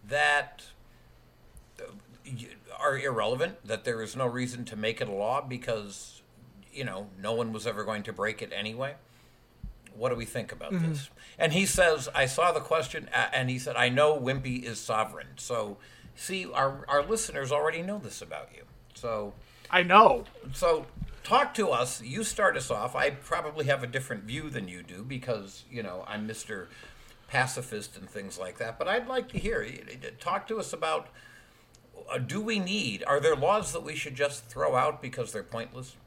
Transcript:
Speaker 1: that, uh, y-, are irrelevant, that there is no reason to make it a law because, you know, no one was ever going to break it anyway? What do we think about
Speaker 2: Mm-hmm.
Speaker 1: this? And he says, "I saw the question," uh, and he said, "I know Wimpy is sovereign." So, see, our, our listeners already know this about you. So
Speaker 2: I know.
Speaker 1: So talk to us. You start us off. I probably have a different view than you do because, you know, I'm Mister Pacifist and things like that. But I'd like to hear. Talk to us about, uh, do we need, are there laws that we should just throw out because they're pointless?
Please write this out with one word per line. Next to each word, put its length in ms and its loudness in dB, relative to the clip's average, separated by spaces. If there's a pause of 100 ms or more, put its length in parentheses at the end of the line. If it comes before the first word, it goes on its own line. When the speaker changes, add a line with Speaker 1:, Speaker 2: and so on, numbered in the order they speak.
Speaker 1:
that, 580 2 (1160)
uh, 40 -12 (420)
y-, 220 -10 (320)
are 180 4
irrelevant, 680 0
that 200 -2
there 160 0
is 140 -6
no 120 0
reason 380 -2
to 100 -12
make 260 -2
it 60 0
a 60 -4
law 280 2
because, 800 -6 (520)
you 100 -8
know, 240 -6 (140)
no 120 -2
one 200 0
was 140 -8
ever 160 -2
going 200 -2
to 100 -8
break 280 -2
it 120 -8
anyway? 420 -4 (1000)
What 140 0
do 60 2
we 100 -6
think 260 -6
about 200 -8
Speaker 2:
Mm-hmm. 180 2
Speaker 1:
this? 200 -4 (280)
And 160 4
he 120 4
says, 500 6
"I 100 6
saw 280 4
the 80 0
question," 520 0
uh, 200 4
and 160 2
he 100 -2
said, 160 -4
"I 140 6
know 280 8
Wimpy 460 -2
is 160 -6
sovereign." 560 -2
So, 420 -4 (380)
see, 360 -6
our, 360 0
our 160 4
listeners 480 -2
already 300 2
know 160 -4
this 240 -10
about 340 -10
you. 80 -20 (300)
So 400 -4 (360)
Speaker 2:
I 140 8
know. 400 10 (300)
Speaker 1:
So 320 4 (380)
talk 320 4
to 140 2
us. 320 0
You 220 -6
start 340 2
us 140 -4
off. 240 -2
I 160 2
probably 540 -4
have 180 2
a 40 -6
different 360 -6
view 260 -8
than 180 -6
you 140 -12
do 220 -14
because, 680 -6
you 140 -8
know, 240 -8
I'm 180 -6
Mister 420 -8 (600)
Pacifist 680 -2
and 140 -14
things 300 -10
like 180 -8
that. 220 -8
But 80 0
I'd 200 0
like 220 -4
to 100 -6
hear. 280 -2 (520)
Talk 280 -4
to 120 -4
us 140 -6
about, 360 -2 (1000)
uh, 60 -2
do 240 -4
we 180 0
need, 460 -2
are 140 6
there 160 6
laws 360 4
that 120 -4
we 120 -8
should 200 -6
just 300 0
throw 300 0
out 260 2
because 300 -6
they're 120 -6
pointless? 520 -10 (120)